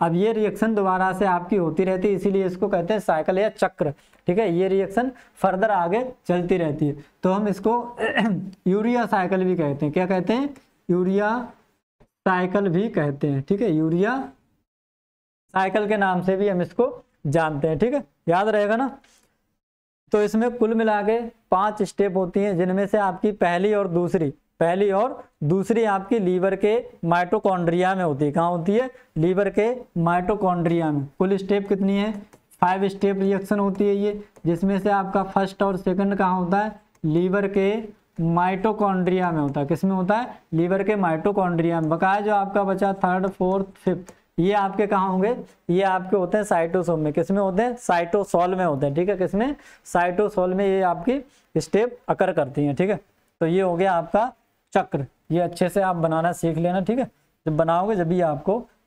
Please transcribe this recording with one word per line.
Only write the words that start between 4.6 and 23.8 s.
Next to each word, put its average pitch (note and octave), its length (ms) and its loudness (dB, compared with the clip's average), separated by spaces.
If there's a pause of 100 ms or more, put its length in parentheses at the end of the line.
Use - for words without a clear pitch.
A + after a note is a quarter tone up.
रिएक्शन G3 440 0 (240)
फर्दर F#3+ 360 0
आगे F#3 320 0 (240)
चलती F3+ 300 0
रहती D3+ 300 0
है, C#3+ 80 -2 (280)
तो F#3 100 2
हम G#3 140 -2
इसको G3+ 280 0 (240)
<clears throat> G#3+ 680 -2
यूरिया A3 380 2
साइकिल F#3 380 0
भी F#3 120 0
कहते D3 300 0
हैं। D3 80 -2
क्या F#3 140 0
कहते F#3 260 0
हैं, C#4 160 -2 (400)
यूरिया F#3+ 480 0 (880)
साइकिल F#3 440 0
भी F#3+ 200 0
कहते D3 380 -2
हैं, C#3 140 0
ठीक G3+ 200 0
है, G#3 100 0
यूरिया E3+ 480 2 (1300)
साइकिल G3 340 0
के G#3+ 100 0
नाम F#3 260 2
से F#3+ 120 0
भी G3+ 140 2
हम F3+ 120 0
इसको A#3+ 320 0 (340)
जानते D#3 400 0
हैं, D#3+ 120 0
ठीक A#3+ 140 2
है, C#4+ 100 -2 (260)
याद G3 200 2
रहेगा G#3 260 2
ना। B3+ 160 -2 (1200)
तो G#3 120 2
इसमें A3 280 0
कुल A3+ 220 0
मिला A3 300 0
के A3+ 160 0 (320)
पांच G#3 320 0
स्टेप F#3+ 340 -2
होती F#3+ 220 -2
हैं, G3 180 -2
जिनमें F#3 300 0
से G#3+ 120 0
आपकी G3 340 -2
पहली F#3 400 0
और G3+ 160 0